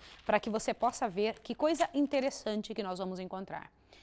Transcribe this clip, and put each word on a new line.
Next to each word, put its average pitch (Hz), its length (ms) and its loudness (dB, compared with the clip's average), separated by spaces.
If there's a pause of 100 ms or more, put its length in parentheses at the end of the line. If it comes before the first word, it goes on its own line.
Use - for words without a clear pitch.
(240)
para 214 140 4
que 214 100 0
você 220 240 0
possa 240 360 0
ver 208 320 0
que - 120 -8
coisa 311 400 2
interessante 262 800 0
que 214 80 -4
nós 185 180 -4
vamos 185 180 -4
encontrar. 185 540 -10 (300)